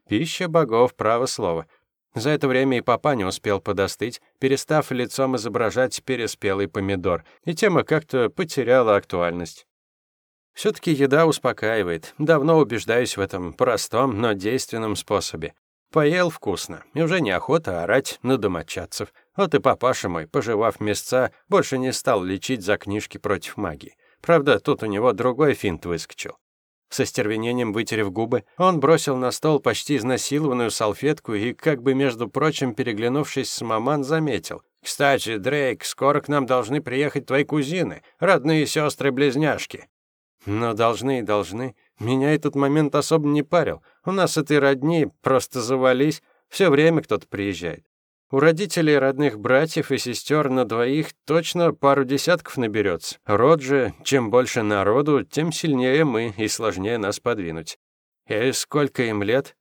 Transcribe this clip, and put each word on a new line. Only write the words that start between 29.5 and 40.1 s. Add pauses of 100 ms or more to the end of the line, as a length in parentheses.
почти
изнасилованную
салфетку
и,
как
бы,
между
прочим,
переглянувшись
с
маман,
заметил: (220)
«Кстати,
Дрейк,
скоро
к
нам
должны
приехать
твои
кузины, (160)
родные
сёстры-близняшки». (580)